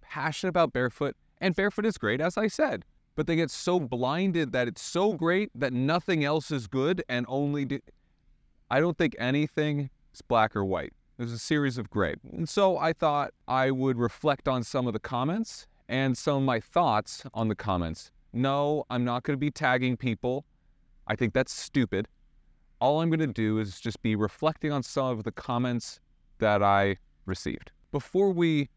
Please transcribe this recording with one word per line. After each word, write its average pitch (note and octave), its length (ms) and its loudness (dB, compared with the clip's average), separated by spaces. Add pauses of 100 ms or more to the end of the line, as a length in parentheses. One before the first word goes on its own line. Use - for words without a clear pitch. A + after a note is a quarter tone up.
passionate D#3 500 -6
about D#3+ 200 4
barefoot, B2+ 420 -2 (280)
and F#3 120 2
barefoot G3+ 320 0
is A3 120 0
great, A#2 240 0
as F3 160 -2
I A3 100 2
said, A#3 380 -2 (300)
but D#3 120 -2
they E3 80 2
get D#3+ 160 0
so F3+ 300 0
blinded C#3+ 720 0
that B2+ 120 2
it's A#2 160 -6
so G3+ 300 2
great F3+ 440 0
that B2+ 180 -2
nothing D#3 500 0
else D3 260 -2
is B2+ 180 -4
good D3 420 0
and B2 180 -2
only C#3+ 380 -2
do, C3+ 140 -4 (920)
I B2+ 80 2
don't E3 180 2
think D#3+ 220 2
anything C#3+ 680 0 (240)
is - 80 -20
black A2 340 2
or G2+ 80 0
white. F2+ 300 -2 (240)
There's A#2+ 160 -6
a A#2 40 -6
series C#3 400 0
of G#2+ 120 -6
gray. F2+ 260 0 (160)
And E3 160 -4
so F#3+ 300 4
I D#3+ 160 0
thought D3 400 0 (160)
I C3 200 2
would C3 280 0
reflect C3 500 -2
on B2+ 160 0
some B2+ 240 -2
of A2+ 60 -2
the A2 60 -4
comments D#3 680 -4 (220)
and C3 280 0
some C#3+ 200 0
of C3+ 60 0
my B2 180 0
thoughts B2 640 0 (100)
on A2 160 0
the G#2 60 0
comments. F2 560 -4 (200)
No, C#3 580 0
I'm B2 140 0
not B2 200 -2
gonna C#3+ 140 -2
be C#3+ 140 -2
tagging B2+ 460 0
people. B2+ 480 -4 (600)
I G#2+ 100 -2
think A#2 160 0
that's C3+ 200 0
stupid. A2 540 0 (720)
All D3 220 2
I'm E3 80 2
gonna D#3+ 180 2
do A2 320 0
is G2+ 220 -6
just A2+ 200 -6
be A2 140 0
reflecting D3+ 560 -2
on C#3 100 -2
some C3+ 260 -2
of A#2 180 -4
the A#2 80 -6
comments A#2+ 640 -4 (400)
that G#2 220 4
I G2 360 4 (280)
received. - 460 -6 (200)
Before F#3+ 380 0
we E3 480 2